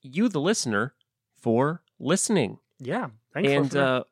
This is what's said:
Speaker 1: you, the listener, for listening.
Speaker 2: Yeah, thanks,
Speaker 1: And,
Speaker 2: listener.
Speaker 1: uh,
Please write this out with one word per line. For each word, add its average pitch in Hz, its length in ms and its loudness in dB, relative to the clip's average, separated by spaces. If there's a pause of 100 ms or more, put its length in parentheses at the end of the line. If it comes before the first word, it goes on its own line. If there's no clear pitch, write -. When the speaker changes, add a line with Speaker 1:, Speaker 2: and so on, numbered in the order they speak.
Speaker 1:
you, 170 280 -2
the 170 120 -2
listener, 131 520 0 (440)
for 131 440 0 (180)
listening. 156 600 0 (200)
Speaker 2:
Yeah, 156 280 -6 (260)
thanks, 139 160 0
Speaker 1:
And, 139 160 4
Speaker 2:
listener. 139 160 0
Speaker 1:
uh, 131 300 2